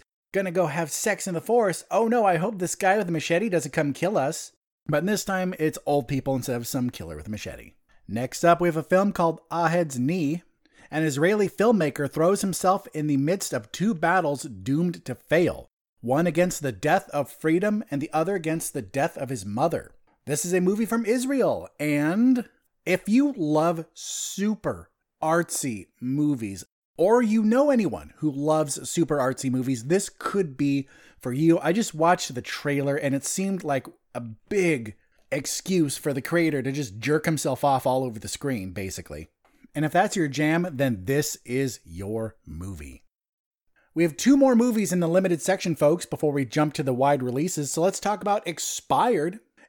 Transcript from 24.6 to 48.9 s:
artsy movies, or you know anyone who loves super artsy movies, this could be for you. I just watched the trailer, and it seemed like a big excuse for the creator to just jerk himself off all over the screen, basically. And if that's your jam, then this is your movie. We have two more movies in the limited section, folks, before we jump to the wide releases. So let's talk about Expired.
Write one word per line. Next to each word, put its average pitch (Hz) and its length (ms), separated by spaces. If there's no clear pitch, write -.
artsy 156 640
movies, 127 640
or 220 260
you 220 200
know 254 280
anyone 120 480
who 151 120
loves 147 580
super 156 280
artsy 131 340
movies, 127 340
this 180 240
could 165 480
be 139 300
for 127 140
you. 165 260
I 156 140
just 214 220
watched 160 400
the 123 80
trailer, 139 520
and 143 180
it 139 120
seemed 190 400
like 139 240
a 120 60
big 120 720
excuse 156 640
for 147 160
the 135 100
creator 160 400
to 131 80
just 131 300
jerk 147 240
himself 147 400
off 135 220
all 131 180
over 113 140
the 104 100
screen, 104 440
basically. 90 560
And 147 100
if 151 80
that's 196 240
your 160 120
jam, 156 440
then 123 320
this 139 400
is 131 400
your 101 520
movie. 78 560
We 160 80
have 165 140
two 277 200
more 262 200
movies 220 360
in 180 80
the 165 80
limited 175 320
section, 185 340
folks, 160 300
before 151 280
we 139 120
jump 151 300
to 156 80
the 135 100
wide 135 300
releases. 139 500
So 160 80
let's 190 200
talk 202 200
about 202 260
Expired. 175 920